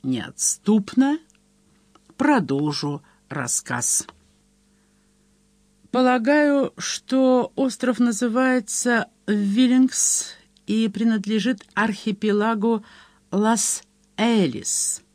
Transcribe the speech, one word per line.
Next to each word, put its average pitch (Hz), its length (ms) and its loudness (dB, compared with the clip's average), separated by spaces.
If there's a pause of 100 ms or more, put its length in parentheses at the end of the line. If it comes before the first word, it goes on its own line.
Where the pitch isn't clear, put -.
неотступно», 208 1160 0 (960)
продолжу 147 880 0 (240)
рассказ. - 800 -4 (1800)
Полагаю, 269 880 2
что 254 760 0
остров 254 440 -2
называется 247 1080 0 (200)
Виллингс 240 1080 2 (320)
и 220 200 0
принадлежит 214 840 -2
архипелагу 214 1120 -2 (460)
Лас-Элис. - 1700 -2 (140)